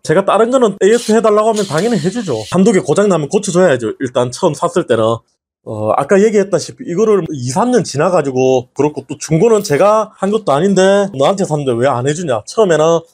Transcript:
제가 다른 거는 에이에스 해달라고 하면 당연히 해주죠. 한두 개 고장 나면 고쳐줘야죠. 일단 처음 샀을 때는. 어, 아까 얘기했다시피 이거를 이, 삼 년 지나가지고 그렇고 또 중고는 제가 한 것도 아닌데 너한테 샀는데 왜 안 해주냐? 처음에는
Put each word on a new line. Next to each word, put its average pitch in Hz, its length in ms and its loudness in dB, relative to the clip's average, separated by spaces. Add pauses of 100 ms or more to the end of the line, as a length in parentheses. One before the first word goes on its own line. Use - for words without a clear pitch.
제가 190 240 0
다른 226 240 2
거는 247 320 2
에이에스 214 300 2
해달라고 214 360 2
하면 208 160 0
당연히 190 340 -2
해주죠. 185 360 -4 (180)
한두 190 180 4
개 190 100 2
고장 190 280 0
나면 156 220 0
고쳐줘야죠. 160 680 0
일단 127 320 -2
처음 160 220 -2
샀을 170 340 -2
때는. 113 160 0 (640)
어, 107 280 -4
아까 190 300 2
얘기했다시피 196 640 -2
이거를 196 440 0
이, 131 200 -8
삼 214 200 -2
년 220 140 2
지나가지고 131 920 0
그렇고 147 340 -2
또 135 80 -10
중고는 202 460 2
제가 202 540 0
한 196 140 -4
것도 208 220 -2
아닌데 190 540 2 (100)
너한테 180 280 0
샀는데 147 300 -2
왜 120 120 0
안 127 220 0
해주냐? 151 380 -4
처음에는 165 540 2 (140)